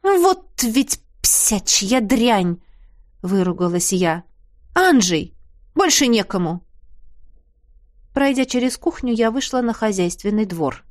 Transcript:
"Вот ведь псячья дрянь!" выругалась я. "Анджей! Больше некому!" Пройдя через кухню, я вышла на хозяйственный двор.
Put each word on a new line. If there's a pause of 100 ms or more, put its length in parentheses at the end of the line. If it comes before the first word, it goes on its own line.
"Вот
ведь (200)
псячья
дрянь!" (600)
выругалась
я. (500)
"Анджей! (400)
Больше
некому!" (1500)
Пройдя
через
кухню,
я
вышла
на
хозяйственный
двор.